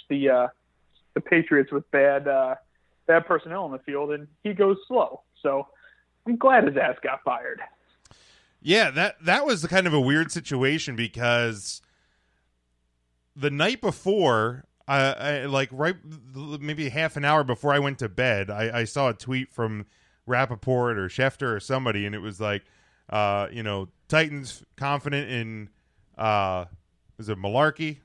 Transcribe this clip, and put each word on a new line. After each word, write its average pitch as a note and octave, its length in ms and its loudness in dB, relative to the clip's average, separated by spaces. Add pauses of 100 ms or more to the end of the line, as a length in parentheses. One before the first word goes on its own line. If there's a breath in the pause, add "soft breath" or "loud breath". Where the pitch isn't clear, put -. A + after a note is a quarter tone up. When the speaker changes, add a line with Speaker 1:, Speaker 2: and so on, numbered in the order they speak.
(100)
Speaker 1:
the, C#3 180 2
uh, B2 200 4 (680)
the E3 60 -2
Patriots D#3+ 520 4
with C#3+ 180 -4
bad, C#3 380 4
uh, C3 280 0 (500)
bad E3 200 4
personnel E3+ 380 -2
on C#3 80 -8
the C3 60 -8
field, C#3+ 340 -6
and D3 160 -8 (160)
he G#3+ 80 -2
goes G3 240 4 (100)
slow. A#3 360 0 (200)
So C#3 240 -2 (600 soft breath)
I'm A#3 100 0
glad B3+ 280 6
his C#3 120 0
ass C3 260 0
got C3+ 220 -6
fired. B2 360 -6 (1000 soft breath)
Speaker 2:
Yeah, F3+ 300 4
that, E3 340 0
that A#3 220 2
was F#3+ 200 0
kind F#3 200 2
of D#3 80 2
a D3 60 4
weird D3 300 2
situation C3+ 640 -2
because A#2 840 -2 (1500)
the C#3 160 -4
night F3+ 300 0
before, C3+ 840 0 (220)
uh, C#3 320 2
I, C#3 280 -4
like, C3+ 260 -2
right, D#3+ 240 -2 (380)
maybe D3 540 -8
half D#3 280 -2
an C#3+ 80 -2
hour D3+ 200 4
before B2+ 280 0
I C#3+ 60 4
went C#3+ 220 -2
to A#2 80 -4
bed, G2+ 420 0
I, A2+ 300 -2
I A2+ 40 0
saw C3+ 260 0
a A2 40 -2
tweet C3 380 -6
from G#2+ 340 -4 (420)
Rappaport B2 680 0
or F#2 100 -2
Schefter B2+ 460 -2
or G2 60 -4
somebody, A#2+ 440 -2
and G#2 100 -6
it G#2 40 -8
was G2 220 -10
like, G#2 240 -2 (460)
uh, G2+ 400 0
you A2+ 120 -10
know, G2 260 -6 (200)
Titans D3 560 -2 (120)
confident C#3+ 540 -4
in, A2 380 -8 (480)
uh, G2 500 0 (520)
is G#2+ 100 -10
it G2+ 100 -4
Malarkey? D3 680 0